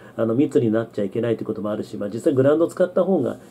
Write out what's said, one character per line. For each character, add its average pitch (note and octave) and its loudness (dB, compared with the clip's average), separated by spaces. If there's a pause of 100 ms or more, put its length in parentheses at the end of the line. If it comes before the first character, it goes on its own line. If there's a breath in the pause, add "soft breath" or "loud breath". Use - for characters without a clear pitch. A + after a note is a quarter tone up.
(160 loud breath)
あ、 A2+ -2
あ A2+ 2
の、 A2+ 0
密 C#3 2
に A2+ 2
な A2+ 2
っ A2+ -8
ち G#2 -4
ゃ - -2
い F#2+ -4
け A#2 -4
な A#2 -2
い A2 0
と A2 -14
い - -8
う - -8
こ G#2+ -4
と F#2+ -8
も G#2 -4
あ G#2+ -4
る A2 -8
し、 - -12
ま G#2 -8
あ、 - -8
実 A2+ -8
際 D#3 2
グ B2+ 4
ラ C#3 4
ウ - 4
ン - 0
ド E3+ 2
を D#3+ 2
使 F3+ 0
っ F3+ -2
た F#3 2
方 F3+ 2
が、 G#2+ -4 (120 loud breath)